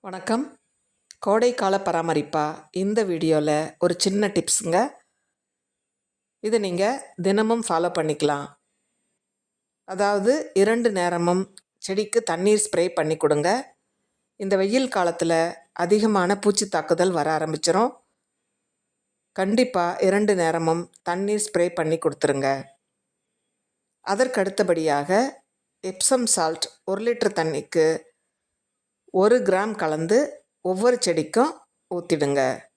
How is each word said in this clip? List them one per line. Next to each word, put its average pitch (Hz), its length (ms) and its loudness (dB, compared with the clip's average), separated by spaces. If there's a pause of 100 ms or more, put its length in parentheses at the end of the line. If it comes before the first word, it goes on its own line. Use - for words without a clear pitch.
வணக்கம். 214 520 -4 (680)
கோடைக்கால 196 560 2
பராமரிப்பா 160 880 -2
இந்த 208 340 -2
வீடியோல 156 760 0
ஒரு 170 200 2
சின்ன 202 280 0
டிப்ஸுங்க. 175 680 0 (1500)
இதை 214 180 0
நீங்க 196 580 -2
தினமும் 220 520 0
ஃபாலோ 170 300 0
பண்ணிக்கலாம். 147 560 -2 (1300)
அதாவது, 202 720 0
இரண்டு 226 380 2
நேரமும் 175 640 0 (240)
செடிக்கு 208 440 -2
தண்ணீர் 208 480 0
ஸ்ப்ரே 180 240 2
பண்ணி 156 220 0
கொடுங்க. 156 600 0 (600)
இந்த 196 200 -2
வெயில் 226 320 2
காலத்துல 170 680 0 (180)
அதிகமான 202 680 2
பூச்சி 202 300 0
தாக்குதல் 175 420 0
வர 156 280 -2
ஆரம்பிச்சிரும். 165 580 0 (1400)
கண்டிப்பா 196 600 0
இரண்டு 202 420 2
நேரமும் 165 560 0 (120)
தண்ணீர் 202 480 -4
ஸ்ப்ரே 175 240 0
பண்ணி 160 240 0
கொடுத்துருங்க. 139 640 -2 (1400)
அதற்கடுத்தபடியாக, 190 1300 0 (500)
எப்சம் 226 380 0
சால்ட் 165 420 -2 (180)
ஒரு 196 200 -4
லிட்டர் 233 360 0
தண்ணிக்கு 160 720 -2 (1040)
ஒரு 214 220 4
கிராம் 202 380 0
கலந்து 165 680 0 (160)
ஒவ்வொரு 202 400 2
செடிக்கும் 170 600 0 (340)
ஊத்திடுங்க. 143 680 0 (160)